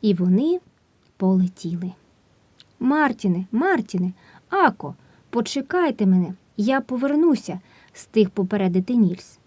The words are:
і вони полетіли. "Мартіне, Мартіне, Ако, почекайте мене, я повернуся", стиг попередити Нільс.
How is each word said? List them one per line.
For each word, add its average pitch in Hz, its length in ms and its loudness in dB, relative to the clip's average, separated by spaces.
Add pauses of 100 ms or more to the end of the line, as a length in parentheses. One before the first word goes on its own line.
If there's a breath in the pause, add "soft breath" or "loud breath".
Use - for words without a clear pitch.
і 214 120 2
вони 196 460 2 (580)
полетіли. 180 720 -2 (880)
"Мартіне, 247 720 0
Мартіне, 220 640 -2 (360 soft breath)
Ако, 302 460 0 (340 soft breath)
почекайте 277 760 -2
мене, 185 280 2 (240)
я 254 240 0
повернуся", 269 800 0 (340 soft breath)
стиг - 360 0
попередити 190 680 -2
Нільс. 185 520 0